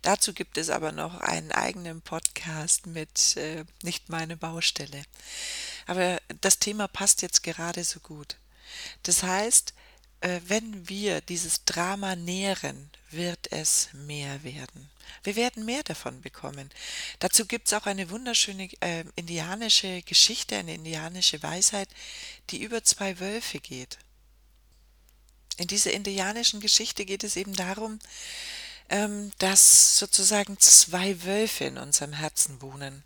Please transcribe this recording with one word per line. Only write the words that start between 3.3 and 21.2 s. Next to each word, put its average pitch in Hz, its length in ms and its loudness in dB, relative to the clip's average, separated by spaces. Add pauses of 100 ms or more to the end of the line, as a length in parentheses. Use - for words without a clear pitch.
äh, 156 280 -6 (160)
Nicht - 280 -8
meine 160 280 -6
Baustelle. 151 640 -4 (840)
Aber 180 320 0 (220)
das 196 180 4
Thema 208 280 -2
passt - 340 2
jetzt - 200 2
gerade 170 420 -6
so - 160 -4
gut. - 380 -18 (680)
Das 180 200 2
heißt, 196 500 2 (480)
äh, 180 260 -2
wenn 208 400 -2
wir 190 340 -2
dieses 170 440 -4
Drama 190 500 0
nähren, 170 760 -4 (180)
wird 170 420 -6
es - 420 0
mehr 143 500 -10
werden. 135 460 -14 (340)
Wir 202 120 -4
werden 226 300 0
mehr 262 180 -4
davon 131 380 -8
bekommen. 139 480 -12 (500)
Dazu 190 260 4
gibt's - 280 0
auch 214 120 0
eine 190 240 -4
wunderschöne, 202 600 -2 (120)
äh, 170 240 -2 (100)
indianische 180 880 0
Geschichte, - 540 4
eine 170 180 -6
indianische 160 680 -2